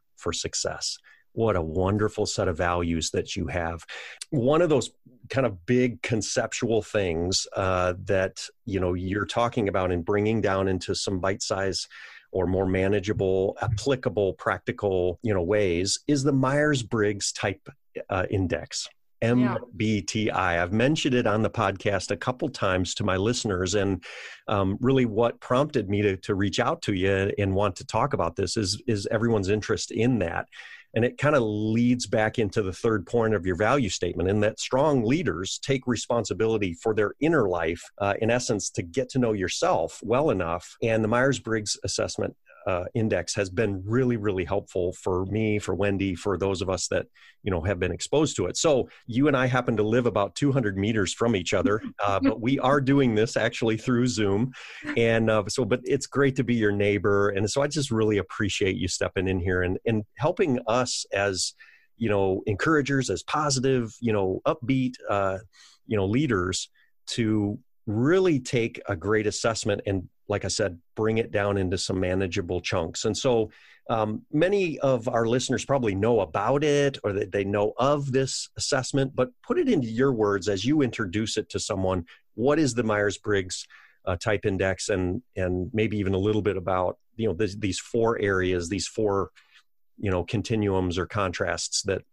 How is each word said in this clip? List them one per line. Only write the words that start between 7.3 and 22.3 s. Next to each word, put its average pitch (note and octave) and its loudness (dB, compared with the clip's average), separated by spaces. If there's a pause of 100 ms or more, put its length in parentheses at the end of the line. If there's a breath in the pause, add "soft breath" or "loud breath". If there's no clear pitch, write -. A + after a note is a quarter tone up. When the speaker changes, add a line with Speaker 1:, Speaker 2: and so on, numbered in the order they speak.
Speaker 1:
uh, F2+ 2 (120)
that, F#2+ 0 (240)
you F#2+ -2
know, F2+ 2
you're F#2 -2
talking A#2 0
about F#2+ 0
and F2 0
bringing G#2 2
down F#2+ 2
into F#2+ -2
some F#2+ -2
bite F#2+ -2
size F#2+ -2 (460 loud breath)
or F2+ 0
more F#2 2
manageable, F#2+ 2
applicable, G#2 0
practical, F#2 -2
you A2 0
know, F#2 2
ways F#2+ 0
is C#3+ 0
the D3 2
Myers-Briggs C3 0
Type, - -4 (460)
uh, F#2+ 0
Index, F2 -4 (340)
Speaker 2:
Yeah. A2+ 2
Speaker 1:
M B2 2 (180)
B G#2+ 0
T G#2 -2
I. F2 0
I've F2 0
mentioned C3 2
it A#2 2
on G#2+ 2
the G#2 0
podcast G2 0
a G#2 -2
couple B2+ -4